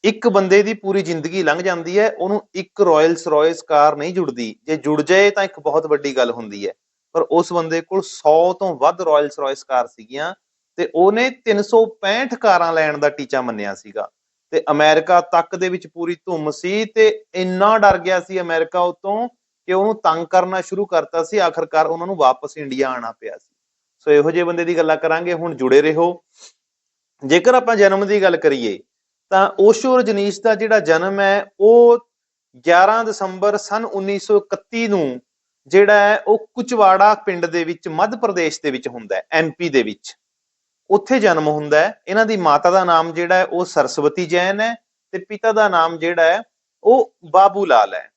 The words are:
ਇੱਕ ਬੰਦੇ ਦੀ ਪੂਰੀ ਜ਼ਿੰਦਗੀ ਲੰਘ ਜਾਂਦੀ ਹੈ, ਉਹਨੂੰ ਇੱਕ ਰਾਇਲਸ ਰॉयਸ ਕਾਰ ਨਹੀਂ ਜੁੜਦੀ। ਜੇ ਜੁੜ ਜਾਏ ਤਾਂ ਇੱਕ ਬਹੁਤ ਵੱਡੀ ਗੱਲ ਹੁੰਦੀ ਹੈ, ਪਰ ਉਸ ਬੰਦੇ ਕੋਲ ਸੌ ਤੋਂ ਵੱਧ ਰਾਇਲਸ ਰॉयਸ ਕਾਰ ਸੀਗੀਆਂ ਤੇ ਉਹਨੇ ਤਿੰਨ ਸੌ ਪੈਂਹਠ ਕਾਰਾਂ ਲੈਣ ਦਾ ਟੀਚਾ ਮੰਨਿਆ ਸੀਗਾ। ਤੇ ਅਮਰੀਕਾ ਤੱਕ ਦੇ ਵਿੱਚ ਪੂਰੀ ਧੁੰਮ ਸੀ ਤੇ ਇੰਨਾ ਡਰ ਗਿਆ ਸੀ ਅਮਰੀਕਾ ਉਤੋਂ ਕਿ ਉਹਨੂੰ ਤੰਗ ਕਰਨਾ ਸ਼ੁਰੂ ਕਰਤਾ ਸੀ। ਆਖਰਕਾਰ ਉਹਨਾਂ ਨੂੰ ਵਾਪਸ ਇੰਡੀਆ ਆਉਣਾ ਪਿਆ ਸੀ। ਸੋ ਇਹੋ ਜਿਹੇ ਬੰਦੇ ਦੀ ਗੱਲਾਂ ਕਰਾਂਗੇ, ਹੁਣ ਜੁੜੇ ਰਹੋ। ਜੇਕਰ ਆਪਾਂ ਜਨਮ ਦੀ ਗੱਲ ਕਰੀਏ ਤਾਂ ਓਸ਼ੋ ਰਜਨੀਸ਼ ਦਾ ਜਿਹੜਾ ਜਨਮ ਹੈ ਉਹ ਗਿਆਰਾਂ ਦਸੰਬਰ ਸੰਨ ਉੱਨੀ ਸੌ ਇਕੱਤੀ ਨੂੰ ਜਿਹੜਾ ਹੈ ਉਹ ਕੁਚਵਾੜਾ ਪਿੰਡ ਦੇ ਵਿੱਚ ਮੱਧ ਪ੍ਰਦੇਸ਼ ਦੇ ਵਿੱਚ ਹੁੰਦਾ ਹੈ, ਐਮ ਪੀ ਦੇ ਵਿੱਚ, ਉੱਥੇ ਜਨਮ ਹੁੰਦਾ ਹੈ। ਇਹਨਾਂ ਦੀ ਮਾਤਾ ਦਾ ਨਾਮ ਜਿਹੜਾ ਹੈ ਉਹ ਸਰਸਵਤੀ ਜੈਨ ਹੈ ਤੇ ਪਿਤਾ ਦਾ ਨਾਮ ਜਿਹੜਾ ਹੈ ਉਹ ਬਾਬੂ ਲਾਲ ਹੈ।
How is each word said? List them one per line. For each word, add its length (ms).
ਇੱਕ 240
ਬੰਦੇ 360
ਦੀ 100
ਪੂਰੀ 280
ਜ਼ਿੰਦਗੀ 420
ਲੰਘ 180
ਜਾਂਦੀ 380
ਹੈ, 100
ਉਹਨੂੰ 320
ਇੱਕ 260
ਰਾਇਲਸ 460
ਰॉयਸ 340
ਕਾਰ 340
ਨਹੀਂ 180
ਜੁੜਦੀ। 500
ਜੇ 120
ਜੁੜ 260
ਜਾਏ 280
ਤਾਂ 140
ਇੱਕ 160
ਬਹੁਤ 280
ਵੱਡੀ 300
ਗੱਲ 140
ਹੁੰਦੀ 360
ਹੈ, 60
ਪਰ 60
ਉਸ 320
ਬੰਦੇ 280
ਕੋਲ 200
ਸੌ 520
ਤੋਂ 220
ਵੱਧ 260
ਰਾਇਲਸ 380
ਰॉयਸ 240
ਕਾਰ 240
ਸੀਗੀਆਂ 460
ਤੇ 180
ਉਹਨੇ 340
ਤਿੰਨ 160
ਸੌ 240
ਪੈਂਹਠ 340
ਕਾਰਾਂ 380
ਲੈਣ 240
ਦਾ 120
ਟੀਚਾ 320
ਮੰਨਿਆ 340
ਸੀਗਾ। 340
ਤੇ 180
ਅਮਰੀਕਾ 500
ਤੱਕ 340
ਦੇ 140
ਵਿੱਚ 180
ਪੂਰੀ 280
ਧੁੰਮ 360
ਸੀ 340
ਤੇ 260
ਇੰਨਾ 420
ਡਰ 200
ਗਿਆ 220
ਸੀ 200
ਅਮਰੀਕਾ 400
ਉਤੋਂ 480
ਕਿ 460
ਉਹਨੂੰ 280
ਤੰਗ 260
ਕਰਨਾ 340
ਸ਼ੁਰੂ 240
ਕਰਤਾ 380
ਸੀ। 140
ਆਖਰਕਾਰ 480
ਉਹਨਾਂ 220
ਨੂੰ 80
ਵਾਪਸ 420
ਇੰਡੀਆ 320
ਆਉਣਾ 220
ਪਿਆ 260
ਸੀ। 180
ਸੋ 40
ਇਹੋ 200
ਜਿਹੇ 120
ਬੰਦੇ 220
ਦੀ 120
ਗੱਲਾਂ 200
ਕਰਾਂਗੇ, 360
ਹੁਣ 220
ਜੁੜੇ 260
ਰਹੋ। 320
ਜੇਕਰ 300
ਆਪਾਂ 220
ਜਨਮ 320
ਦੀ 140
ਗੱਲ 160
ਕਰੀਏ 420
ਤਾਂ 180
ਓਸ਼ੋ 380
ਰਜਨੀਸ਼ 440
ਦਾ 140
ਜਿਹੜਾ 240
ਜਨਮ 400
ਹੈ 260
ਉਹ 380
ਗਿਆਰਾਂ 380
ਦਸੰਬਰ 540
ਸੰਨ 280
ਉੱਨੀ 340
ਸੌ 180
ਇਕੱਤੀ 500
ਨੂੰ 320
ਜਿਹੜਾ 320
ਹੈ 180
ਉਹ 100
ਕੁਚਵਾੜਾ 640
ਪਿੰਡ 300
ਦੇ 180
ਵਿੱਚ 240
ਮੱਧ 280
ਪ੍ਰਦੇਸ਼ 480
ਦੇ 80
ਵਿੱਚ 160
ਹੁੰਦਾ 280
ਹੈ, 60
ਐਮ 260
ਪੀ 120
ਦੇ 140
ਵਿੱਚ, 320
ਉੱਥੇ 300
ਜਨਮ 280
ਹੁੰਦਾ 320
ਹੈ। 280
ਇਹਨਾਂ 180
ਦੀ 120
ਮਾਤਾ 340
ਦਾ 120
ਨਾਮ 300
ਜਿਹੜਾ 220
ਹੈ 100
ਉਹ 200
ਸਰਸਵਤੀ 600
ਜੈਨ 360
ਹੈ 120
ਤੇ 60
ਪਿਤਾ 320
ਦਾ 180
ਨਾਮ 280
ਜਿਹੜਾ 260
ਹੈ 180
ਉਹ 300
ਬਾਬੂ 400
ਲਾਲ 280
ਹੈ। 240